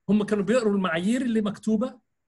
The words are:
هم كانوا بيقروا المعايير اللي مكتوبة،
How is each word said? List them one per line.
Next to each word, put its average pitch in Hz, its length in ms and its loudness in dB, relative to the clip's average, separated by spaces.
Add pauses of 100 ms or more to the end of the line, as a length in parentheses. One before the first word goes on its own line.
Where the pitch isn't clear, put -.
هم 208 140 4
كانوا 202 200 -2
بيقروا 220 300 2
المعايير 185 480 0
اللي 220 200 0
مكتوبة، 220 580 -2 (280)